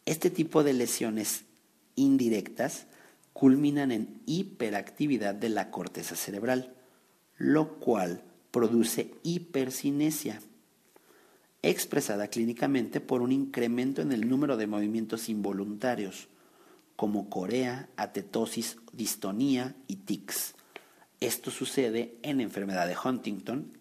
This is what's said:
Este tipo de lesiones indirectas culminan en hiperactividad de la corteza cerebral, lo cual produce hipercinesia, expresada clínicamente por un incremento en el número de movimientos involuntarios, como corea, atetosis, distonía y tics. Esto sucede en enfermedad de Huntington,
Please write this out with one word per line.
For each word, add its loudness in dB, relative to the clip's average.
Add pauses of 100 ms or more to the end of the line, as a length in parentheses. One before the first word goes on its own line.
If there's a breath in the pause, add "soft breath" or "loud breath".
Este 2
tipo 4
de 6
lesiones 0 (520)
indirectas 2 (480 loud breath)
culminan 6
en -4
hiperactividad -2
de -2
la -2
corteza -8
cerebral, -2 (640 soft breath)
lo 4
cual 0 (280)
produce 2
hipercinesia, -2 (1200 soft breath)
expresada 0
clínicamente 0
por 0
un 0
incremento 0
en 0
el 0
número 2
de -2
movimientos -2
involuntarios, -4 (640 soft breath)
como -2
corea, -4
atetosis, -4 (140)
distonía 0 (100)
y -6
tics. -6 (640 loud breath)
Esto -4
sucede -2
en 0
enfermedad -2
de -2
Huntington, -4